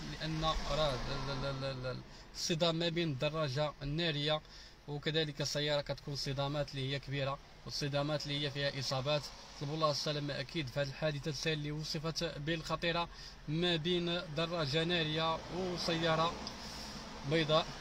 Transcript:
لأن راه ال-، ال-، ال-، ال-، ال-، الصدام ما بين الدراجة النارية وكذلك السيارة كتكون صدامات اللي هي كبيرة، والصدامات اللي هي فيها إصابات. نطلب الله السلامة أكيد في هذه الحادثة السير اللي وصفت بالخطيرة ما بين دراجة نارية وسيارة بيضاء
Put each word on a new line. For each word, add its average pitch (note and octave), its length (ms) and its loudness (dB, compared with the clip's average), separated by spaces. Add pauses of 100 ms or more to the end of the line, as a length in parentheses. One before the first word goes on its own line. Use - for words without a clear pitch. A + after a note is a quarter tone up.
(120)
لأن D#3+ 320 -2 (260)
راه C#3+ 240 4
ال-، C3+ 360 -2
ال-، C3+ 140 -2
ال-، C3+ 200 -2
ال-، C3 220 -4
ال-، B2+ 160 -4 (320)
الصدام E3+ 400 2
ما E3 140 2
بين E3+ 200 2
الدراجة D3 640 0 (100)
النارية D3+ 580 2 (480)
وكذلك D3+ 520 0
السيارة D3 400 2
كتكون C#3 360 -4
صدامات C#3 540 0
اللي C3+ 220 -2
هي C#3+ 60 -2
كبيرة، C3+ 400 -2 (260)
والصدامات C#3+ 640 0
اللي D3 200 0
هي C#3 40 0
فيها C#3 280 0
إصابات. C#3 440 0 (340)
نطلب D3 180 -4
الله D#3+ 160 4
السلامة C#3+ 500 -2
أكيد C#3 280 -2
في C#3+ 120 -2
هذه C#3 80 0
الحادثة D3+ 400 -2
السير D#3 240 0
اللي D3 200 -2
وصفت D#3 520 -2
بالخطيرة E3 840 0 (400)
ما E3+ 280 4
بين F3 440 2 (160)
دراجة D#3+ 480 2
نارية D#3+ 540 2 (180)
وسيارة E3 760 4 (960)
بيضاء D#3+ 360 6 (140)